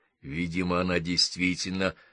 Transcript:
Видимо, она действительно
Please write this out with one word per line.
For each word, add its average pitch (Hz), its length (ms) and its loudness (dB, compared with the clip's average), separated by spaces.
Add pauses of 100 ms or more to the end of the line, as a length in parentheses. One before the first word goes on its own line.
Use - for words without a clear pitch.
(200)
Видимо, 87 600 0
она 90 180 2
действительно 90 960 0 (180)